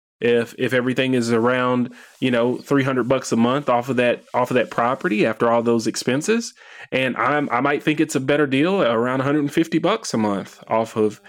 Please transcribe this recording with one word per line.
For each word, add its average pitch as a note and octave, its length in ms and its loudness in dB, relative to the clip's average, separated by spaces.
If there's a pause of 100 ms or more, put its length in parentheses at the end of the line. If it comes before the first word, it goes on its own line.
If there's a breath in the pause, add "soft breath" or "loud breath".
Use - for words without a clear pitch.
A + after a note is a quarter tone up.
(200)
if, A#2 360 2
if B2+ 160 -4
everything B2+ 420 0
is A#2 180 0
around, B2 600 0 (280 loud breath)
you B2+ 100 0
know, A#2+ 280 2
three C#3 260 0
hundred B2+ 240 0
bucks C3 240 -2
a A#2 40 2
month B2+ 320 2
off A#2+ 200 0
of B2 80 -2
that, B2 260 0 (100)
off B2 180 0
of B2+ 40 0
that A2 160 0
property C#3 560 0
after A#2 240 0
all A#2 120 2
those A#2 240 0
expenses. D#3 680 -2 (380 loud breath)
And B2+ 240 -2
I'm, C#3+ 340 0
I A#2+ 100 0
might C#3+ 220 0
think D3+ 160 0
it's D#3 160 0
a C3+ 60 -2
better C#3+ 260 2
deal D#3 360 0
around B2 380 0
a C3 40 -2
hundred C#3+ 160 0
and C#3+ 120 -2
fifty E3 260 0
bucks F3 360 -2
a - 20 0
month G2+ 520 -2
off A2+ 280 -2
of G#2+ 320 0